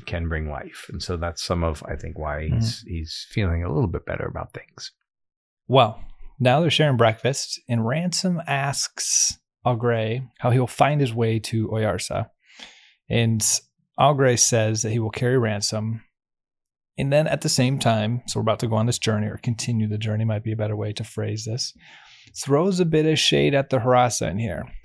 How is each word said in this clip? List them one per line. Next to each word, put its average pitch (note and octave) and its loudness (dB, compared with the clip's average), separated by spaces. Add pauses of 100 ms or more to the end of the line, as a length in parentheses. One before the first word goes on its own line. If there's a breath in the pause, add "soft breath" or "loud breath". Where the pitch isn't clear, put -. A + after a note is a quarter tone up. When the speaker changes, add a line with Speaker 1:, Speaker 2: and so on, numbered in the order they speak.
Speaker 1:
can E2+ -4
bring D#2 -4
life. - -12
And E2+ -10
so F2+ -6
that's E2 -6
some F2 0
of, D#2+ -2
I D#2+ -6
think, D#2+ -10
why D2+ -6
he's, A2+ 0
Speaker 2:
Mm-hmm. - -20
Speaker 1:
he's D#2+ -8
feeling E2+ 0
a F2 -4
little C3+ 0
bit - -6
better - -6
about - -8
things. - -16 (760)
Speaker 2:
Well, B2 4 (400)
now B2 4
they're E3+ 2
sharing C#3 4
breakfast, A#2 2
and A#2 0
Ransom E3+ -2
asks - -2 (260)
Augrey A#2+ 0 (120)
how B2 2
he B2+ 4
will B2 0
find C#3+ 2
his A#2+ 0
way A2+ 2
to A2 -2
Oyarsa. G#2 -2 (800 loud breath)
And A2+ 2 (560)
Augrey C3+ 4
says A2 2
that G#2+ -2
he A#2 0
will A2 -2
carry B2+ 0
Ransom. A2 -2 (960)
And C#3 0
then D3+ 4
at D3 -2
the D#3+ -2
same C3+ 2
time, A2+ 0
so - -4
we're A2+ -2
about G#2+ 0
to A#2+ -2
go A2 0
on A2 2
this A#2+ 0
journey, G#2+ 0
or G2+ -6
continue A2+ -2
the G#2 -4
journey, A2 -2
might G#2+ -2
be A2 -4
a A2 -4
better G#2+ -2
way G#2+ -4
to A2 -8
phrase G#2+ -6
this, A2 -6 (720 loud breath)
throws E3+ 2
a F3+ 4
bit D#3 2
of D#3+ 4
shade C#3+ 2
at C#3 0
the C3 2
Harassa B2 4
in F2 -4
here. A2 -4 (200)